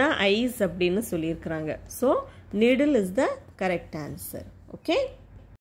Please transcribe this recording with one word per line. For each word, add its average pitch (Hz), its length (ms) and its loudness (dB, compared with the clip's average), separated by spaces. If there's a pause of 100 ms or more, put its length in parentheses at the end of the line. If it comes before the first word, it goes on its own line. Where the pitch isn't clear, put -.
தான் 302 120 4 (180)
ஐஸ் 233 340 0
அப்படின்னு 180 440 2
சொல்லியிருக்கிறாங்க. 160 640 -4 (260)
So, 254 100 2 (540)
needle 262 400 6
is 180 80 -2 (100)
the 330 80 2 (320)
correct 180 340 -4 (120)
answer. - 380 -12 (320)
Okay? - 240 0 (600)